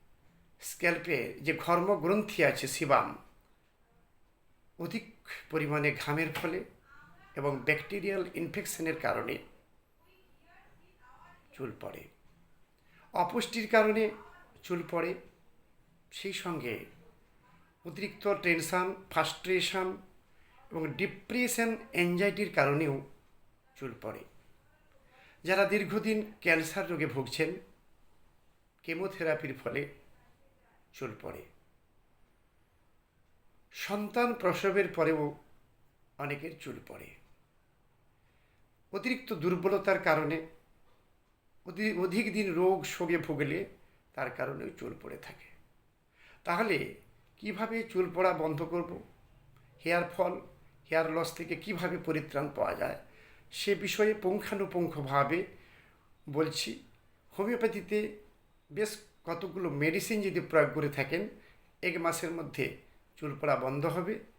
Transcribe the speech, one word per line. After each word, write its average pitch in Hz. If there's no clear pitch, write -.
স্ক্যাল্পে 170
যে 151
ঘর্মগ্রন্থি 175
আছে 131
সিবাম, 135
অধিক 175
পরিমাণে 147
ঘামের 151
ফলে 175
এবং 139
ব্যাকটেরিয়াল 180
ইনফেকশনের 160
কারণে 113
চুল 131
পড়ে। -
অপুষ্টির 220
কারণে 214
চুল 175
পড়ে, 170
সেই 196
সঙ্গে 151
অতিরিক্ত 196
টেনশন, 180
ফ্রাস্ট্রেশন 185
এবং 160
ডিপ্রেশন, 226
অ্যাংজাইটির 190
কারণেও 143
চুল 123
পড়ে। 107
যারা 185
দীর্ঘদিন 214
ক্যান্সার 165
রোগে 156
ভুগছেন, 135
কেমোথেরাপির 160
ফলে 143
চুল 113
পড়ে। -
সন্তান 208
প্রসবের 185
পরেও 156
অনেকের 143
চুল -
পড়ে। -
অতিরিক্ত 247
দুর্বলতার 185
কারণে, 160
অধি-, 180
অধিক 202
দিন 196
রোগ 180
শোকে 170
ভুগলে 151
তার 131
কারণেও 135
চুল 117
পড়ে -
থাকে। -
তাহলে 180
কিভাবে 220
চুল 185
পড়া 185
বন্ধ 156
করব? 170
হেয়ার 175
ফল, 175
হেয়ার 160
লস 160
থেকে 170
কিভাবে 175
পরিত্রাণ 147
পাওয়া -
যায়, -
সে -
বিষয়ে 214
পুঙ্খানুপুঙ্খভাবে 175
বলছি। 156
হোমিওপ্যাথিতে 214
বেশ 208
কতগুলো 170
মেডিসিন 165
যদি 175
প্রয়োগ 151
করে 151
থাকেন, 147
এক 175
মাসের 165
মধ্যে 147
চুল 143
পড়া 143
বন্ধ 135
হবে 180